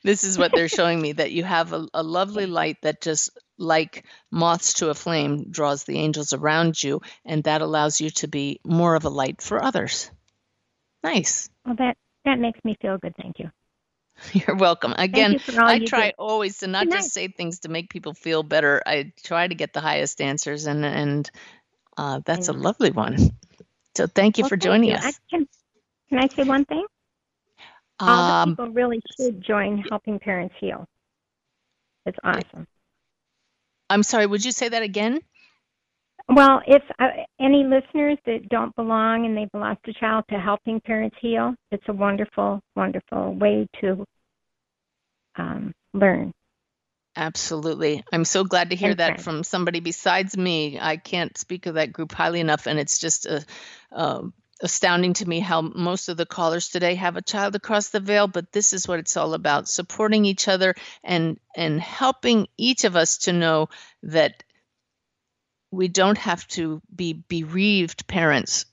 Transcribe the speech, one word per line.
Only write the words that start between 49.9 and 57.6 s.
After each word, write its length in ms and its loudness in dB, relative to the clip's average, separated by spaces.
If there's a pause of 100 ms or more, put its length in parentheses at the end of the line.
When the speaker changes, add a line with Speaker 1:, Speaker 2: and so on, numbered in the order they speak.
Speaker 1:
me. 440 -2
I 180 -2
can't 400 -6
speak 300 -10
of 80 -6
that 180 0
group 180 -8
highly 280 0
enough, 260 0
and 140 -2
it's 180 -2
just, 300 -4
uh, 140 -4 (500)
uh, 320 -4 (380)
astounding 520 2
to 140 -4
me 120 -2
how 220 0
most 480 -4
of 80 -6
the 80 -2
callers 440 -2
today 260 0
have 220 -4
a 40 -8
child 340 -4
across 340 -2